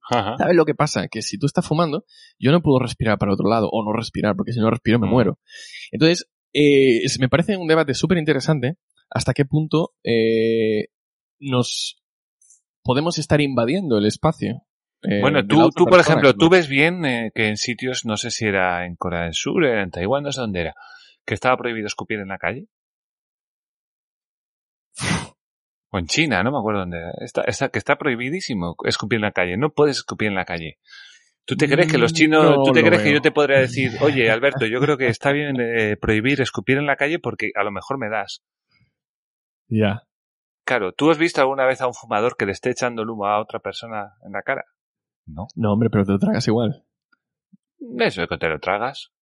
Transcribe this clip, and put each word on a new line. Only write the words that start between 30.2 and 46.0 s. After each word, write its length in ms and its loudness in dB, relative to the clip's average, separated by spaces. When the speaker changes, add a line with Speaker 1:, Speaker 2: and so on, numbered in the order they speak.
Speaker 1:
en 80 -2
la 100 -2
calle. 340 -10
¿Tú 100 -6
te 140 0
crees 200 2
que 80 0
los 140 4
Speaker 2:
Mm, 40 -6
Speaker 1:
chinos, 280 6
Speaker 2:
no 60 2
Speaker 1:
tú 100 4
te 80 6
Speaker 2:
lo 60 6
Speaker 1:
crees 160 4
que 60 2
Speaker 2:
veo. 100 4
Speaker 1:
yo 20 -2
te 100 2
podría 280 4
decir, 320 0
Speaker 2:
<laughs> 100 -4
Speaker 1:
"Oye, 280 4
Alberto, 360 2
yo 160 0
creo 160 2
que 100 0
está 240 0
bien, 300 -2
eh, 340 0
prohibir 460 0
escupir 360 0
en 80 -2
la 120 0
calle 220 -2
porque 360 -6
a 80 0
lo 80 -2
mejor 260 -8
me 120 -6
das"? 340 -8
Speaker 2:
Ya. 340 0
Speaker 1:
Claro, 260 0
¿tú 180 2
has 80 4
visto 220 0
alguna 260 2
vez 140 0
a 80 -2
un 60 -4
fumador 440 -2
que 80 -2
le 60 -2
esté 200 -4
echando 320 -4
el 60 -6
humo 160 -8
a 140 0
otra 200 -8
persona 560 -10
en 80 -16
la 80 -6
cara? 240 -6
No. 300 -14
Speaker 2:
No, 160 0
hombre, 180 2
pero 160 2